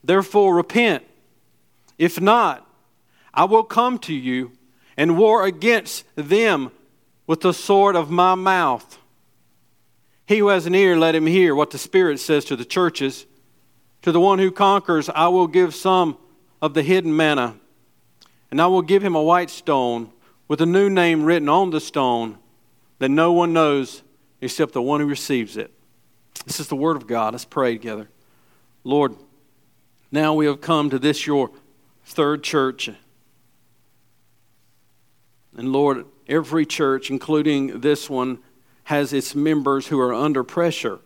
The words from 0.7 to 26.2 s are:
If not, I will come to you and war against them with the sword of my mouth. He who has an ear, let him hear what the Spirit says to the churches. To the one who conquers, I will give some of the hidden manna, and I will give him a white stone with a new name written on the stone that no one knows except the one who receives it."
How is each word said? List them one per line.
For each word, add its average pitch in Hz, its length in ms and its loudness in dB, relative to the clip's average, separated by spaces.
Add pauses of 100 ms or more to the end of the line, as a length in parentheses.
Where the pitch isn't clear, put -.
If 170 220 0
not, 196 500 0 (640)
I 165 120 4
will 220 180 4
come 240 360 -2
to 165 140 -10
you 127 380 -6 (460)
and 160 200 2
war 214 280 4
against 202 580 -2 (120)
them 156 540 0 (560)
with 160 140 -2
the 180 140 2
sword 196 420 2
of 156 160 -2
my 180 240 2
mouth. 180 640 -2 (1300)
He 214 140 0
who 202 100 2
has 180 160 0
an 175 100 0
ear, 185 220 4
let 160 180 2
him 156 100 0
hear 170 300 4
what 147 160 0
the 143 60 -14
Spirit 170 420 0
says 147 240 0
to 131 140 -6
the 120 80 -10
churches. 165 600 -4 (760)
To 170 100 0
the 170 80 2
one 190 200 4
who 190 120 2
conquers, 190 560 2
I 165 220 0
will 180 180 2
give 165 260 2
some 185 440 0 (440)
of 151 120 -2
the 156 100 0
hidden 165 320 0
manna, 139 400 0 (960)
and 135 100 -4
I 170 80 4
will 180 140 2
give 190 200 2
him 185 140 -2
a 151 80 2
white 175 280 2
stone 120 600 -4 (380)
with 147 100 -2
a 165 60 2
new 196 240 2
name 170 340 2
written 160 240 0
on 180 220 2
the 156 100 -4
stone 120 600 -4 (600)
that 131 80 -2
no 160 240 2
one 170 220 2
knows 147 480 0 (400)
except 139 320 -4
the 127 80 -4
one 147 180 -2
who 147 80 -2
receives 131 480 -4
it." 107 160 -10 (760)